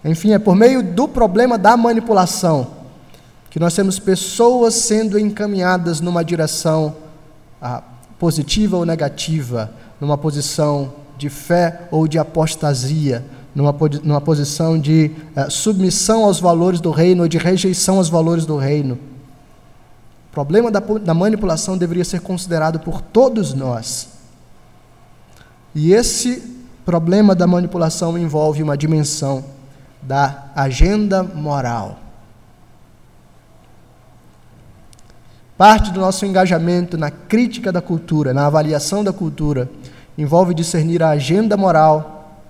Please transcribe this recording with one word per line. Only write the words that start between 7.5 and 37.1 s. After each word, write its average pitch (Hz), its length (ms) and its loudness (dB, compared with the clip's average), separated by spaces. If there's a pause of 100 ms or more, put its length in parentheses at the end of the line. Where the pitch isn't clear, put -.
ah, 123 220 -8 (380)
positiva 180 580 0
ou 170 80 0
negativa, 143 840 -4 (280)
numa 147 160 0
posição 147 760 -2 (240)
de 147 100 -8
fé 170 600 -2
ou 156 180 0
de 160 120 0
apostasia, 147 1040 -2 (300)
numa 143 180 2
po-, 147 160 0 (140)
numa 147 180 0
posição 160 560 0
de, 156 340 2 (240)
eh, 139 140 -4
submissão 214 760 0
aos 185 160 2
valores 170 400 2
do 165 120 -2
reino 175 320 4
ou 165 40 2
de 160 120 0
rejeição 185 580 0
aos 175 120 2
valores 165 360 0
do 151 120 -4
reino. 135 420 -2 (1300)
O - 40 -20
problema 175 360 0
da 202 120 0
po-, 214 180 -4
da 170 160 -2
manipulação 190 640 -2
deveria 175 260 -2
ser 170 160 -6
considerado 165 580 -4
por - 220 -6
todos 220 540 2
nós. 123 540 -6 (1600)
E 156 200 2
esse 240 500 0 (420)
problema 180 480 4
da 175 140 2
manipulação 175 680 -2
envolve 156 440 0
uma 147 160 -2
dimensão 143 760 -2 (500)
da 139 400 -2 (100)
agenda 185 680 2
moral. 143 720 -6 (3500)
Parte 214 340 6
do 185 80 -4
nosso 190 260 0
engajamento 175 720 0
na 151 120 -4
crítica 226 600 -2